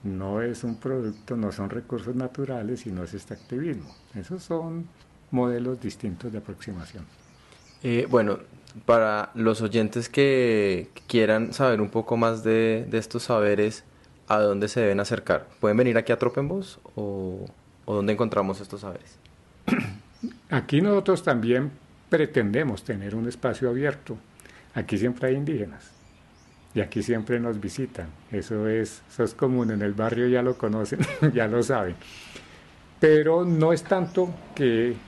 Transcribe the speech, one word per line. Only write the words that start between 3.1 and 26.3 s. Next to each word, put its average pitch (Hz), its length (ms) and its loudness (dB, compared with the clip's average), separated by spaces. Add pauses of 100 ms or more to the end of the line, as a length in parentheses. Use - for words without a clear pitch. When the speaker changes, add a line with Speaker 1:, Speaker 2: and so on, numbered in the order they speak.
Speaker 1:
este 101 200 -12
activismo. 123 580 -8 (220)
Esos 175 280 -10
son 165 440 -6 (440)
modelos 123 500 -2
distintos 104 500 -8
de 107 80 -8
aproximación. 87 680 -12 (760)
Speaker 2:
Eh, 120 260 0
bueno, 107 300 4 (460)
para 110 500 4
los 113 280 2
oyentes 110 460 0
que 113 840 2 (180)
quieran 110 440 4
saber 123 280 2
un 101 100 0
poco 113 260 -2
más 113 280 0
de, 113 440 2
de 113 100 -2
estos 120 260 -6
saberes, 104 600 2 (440)
¿a 107 100 4
dónde 104 300 2
se 123 120 -2
deben 101 200 4
acercar? 98 480 -2 (120)
¿Pueden 107 160 4
venir 120 200 4
aquí 117 160 2
a 113 60 2
Tropenbos 147 600 -2 (160)
o, 95 520 -6 (380)
o 107 100 -2
dónde 104 180 2
encontramos 101 480 0
estos 98 220 -14
saberes? - 360 -14 (480)
Speaker 1:
<clears throat> - 840 -6
Aquí 143 300 2
nosotros 196 420 2
también 127 500 2 (360)
pretendemos 127 760 2
tener 101 320 -6
un 113 120 -4
espacio 120 400 -2
abierto. 127 480 -4 (580)
Aquí 104 240 -2
siempre 123 300 0
hay 131 60 2
indígenas. 143 560 -6 (840)